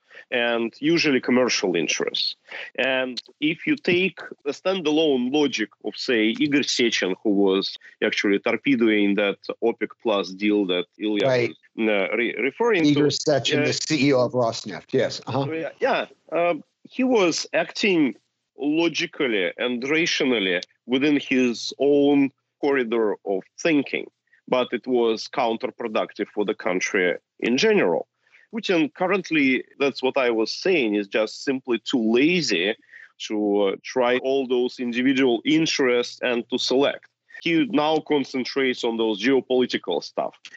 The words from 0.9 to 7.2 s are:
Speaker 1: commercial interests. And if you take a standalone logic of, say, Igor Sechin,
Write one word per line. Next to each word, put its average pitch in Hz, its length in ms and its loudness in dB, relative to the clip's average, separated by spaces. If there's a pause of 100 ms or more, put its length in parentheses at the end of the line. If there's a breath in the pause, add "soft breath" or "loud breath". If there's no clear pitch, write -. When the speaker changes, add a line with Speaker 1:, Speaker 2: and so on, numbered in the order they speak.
Speaker 1:
commercial 123 540 2
interests. - 640 -2 (420 loud breath)
And 131 420 -2 (200)
if 156 260 -2
you 151 80 2
take 180 460 -2 (260)
a 143 40 -6
standalone 151 840 0
logic 135 380 0 (140)
of, 107 120 -8
say, 110 420 2
Igor 143 240 2
Sechin, 107 640 0